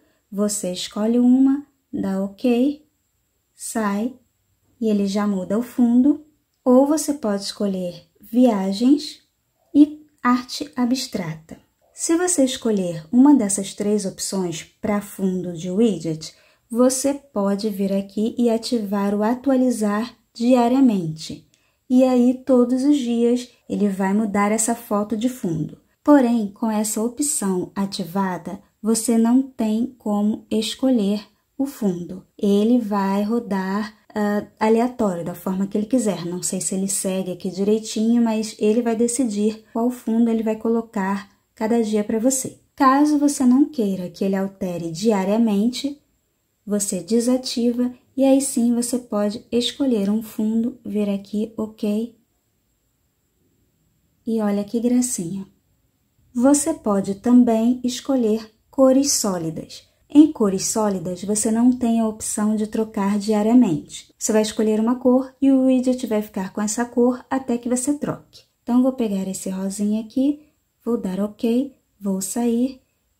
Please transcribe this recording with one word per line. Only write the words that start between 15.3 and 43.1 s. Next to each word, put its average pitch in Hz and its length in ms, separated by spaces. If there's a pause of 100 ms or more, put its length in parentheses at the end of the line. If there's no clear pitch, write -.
de 170 180
widget, 170 640 (340)
você 254 440
pode 202 560
vir 196 240
aqui 208 460
e 240 100
ativar 208 640
o 208 80
atualizar 240 920 (180)
diariamente. 233 1120 (420)
E 254 140
aí, 254 420
todos 254 380
os 294 140
dias, 240 540 (180)
ele 196 200
vai 190 260
mudar 208 360
essa 220 240
foto 208 420
de 226 120
fundo. 165 500 (240)
Porém, 240 460
com 220 220
essa 214 300
opção 214 760
ativada, 185 840 (220)
você 226 360
não 240 240
tem 226 560
como 208 520
escolher 214 760 (340)
o 269 80
fundo. 180 600 (120)
Ele 208 400
vai 202 440
rodar, 202 720 (200)
ah, 208 320 (120)
aleatório, 220 680
da 175 100
forma 190 320
que 196 100
ele 208 100
quiser. 208 380
Não 175 180
sei 185 180
se 185 140
ele 190 140
segue 190 440
aqui 180 180
direitinho, 220 720
mas 220 360
ele 214 220
vai 233 160
decidir 220 640 (120)
qual 233 160
fundo 233 400
ele 226 120
vai 220 140
colocar 220 720 (240)
cada 233 280
dia 214 200
pra 220 160
você. - 400 (160)
Caso 285 440